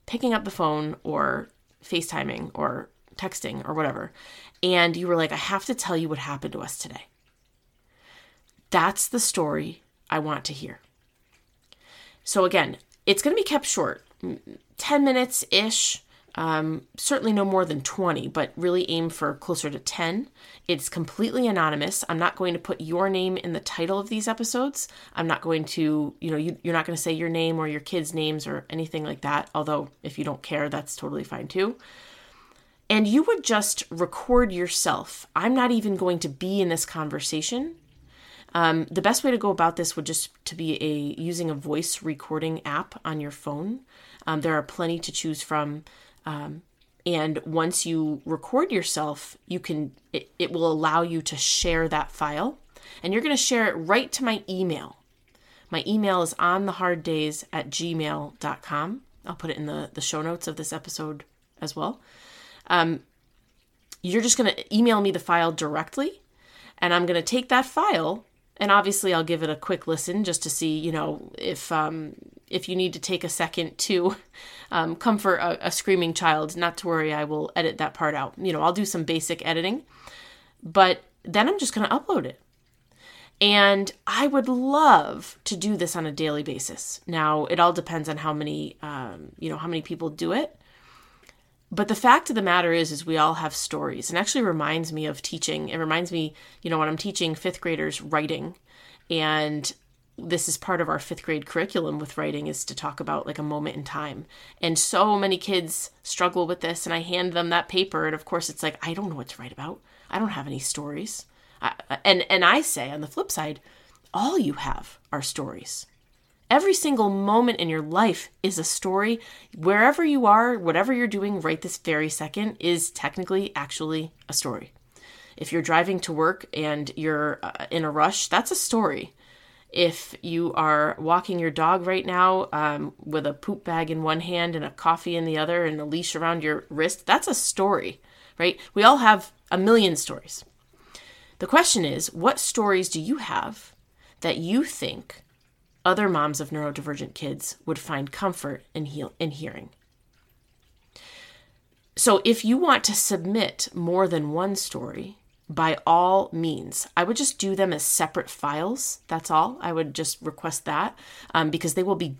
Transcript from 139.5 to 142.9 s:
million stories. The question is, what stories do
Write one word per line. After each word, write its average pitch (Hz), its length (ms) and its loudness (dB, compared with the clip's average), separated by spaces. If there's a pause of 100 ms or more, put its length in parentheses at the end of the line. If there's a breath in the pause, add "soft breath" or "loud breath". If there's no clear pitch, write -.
million 196 380 6
stories. - 500 -8 (920 loud breath)
The - 80 -6
question 294 360 6
is, 151 300 -2
what 190 260 2
stories 196 500 2
do 160 120 -4